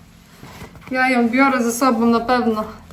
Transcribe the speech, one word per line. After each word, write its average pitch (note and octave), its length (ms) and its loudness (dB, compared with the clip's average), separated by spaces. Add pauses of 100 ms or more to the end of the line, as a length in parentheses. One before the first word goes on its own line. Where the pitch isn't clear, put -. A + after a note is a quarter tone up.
(920)
Ja B3+ 180 0
ją A#3+ 200 2
biorę C4 340 2
ze A#3 80 -2
sobą A#3 340 0
na A#3 140 2
pewno. A3+ 440 0 (300)